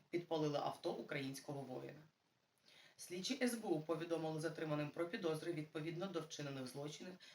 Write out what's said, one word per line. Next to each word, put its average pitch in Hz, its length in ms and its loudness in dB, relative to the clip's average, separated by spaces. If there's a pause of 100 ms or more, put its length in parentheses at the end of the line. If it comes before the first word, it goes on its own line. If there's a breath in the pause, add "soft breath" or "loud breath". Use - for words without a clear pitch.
підпалили 151 500 2
авто - 340 0
українського 139 680 -2
воїна. 135 420 -8 (960 loud breath)
Слідчі 190 440 -2
С 240 140 6
Б 214 100 -6
У 165 160 6
повідомили 160 580 2
затриманим 156 500 0
про 170 200 0
підозри 165 440 0
відповідно 156 540 -2
до 175 140 0
вчинених 139 460 -4
злочинів 147 460 -6 (220 loud breath)